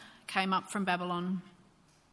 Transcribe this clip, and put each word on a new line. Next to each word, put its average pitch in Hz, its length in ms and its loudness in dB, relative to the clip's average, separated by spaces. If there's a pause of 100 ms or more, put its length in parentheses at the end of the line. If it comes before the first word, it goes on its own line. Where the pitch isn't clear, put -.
(280)
came 214 260 2
up 185 180 0
from 196 140 -2
Babylon. 180 560 0 (720)